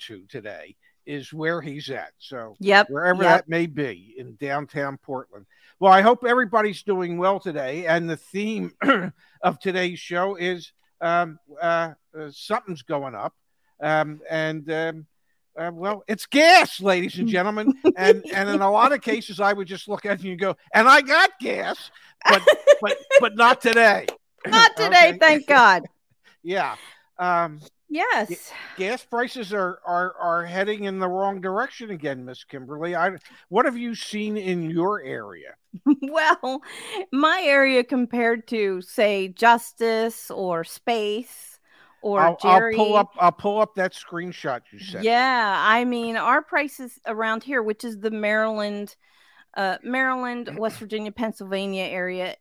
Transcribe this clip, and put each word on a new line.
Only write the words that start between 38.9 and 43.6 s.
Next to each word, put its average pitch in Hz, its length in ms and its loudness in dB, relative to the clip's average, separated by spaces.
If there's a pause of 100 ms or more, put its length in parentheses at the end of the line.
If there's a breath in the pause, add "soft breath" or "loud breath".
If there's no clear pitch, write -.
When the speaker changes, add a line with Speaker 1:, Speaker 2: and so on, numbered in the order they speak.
Speaker 2:
Justice 226 1040 0
or 175 320 -4
Space - 960 -6 (420 soft breath)
or 202 180 0
Speaker 1:
I'll, 170 220 4
I'll 185 160 8
Speaker 2:
Jerry. 226 180 2
Speaker 1:
pull 214 200 2
up, 202 240 2
I'll 175 100 6
pull 202 300 -4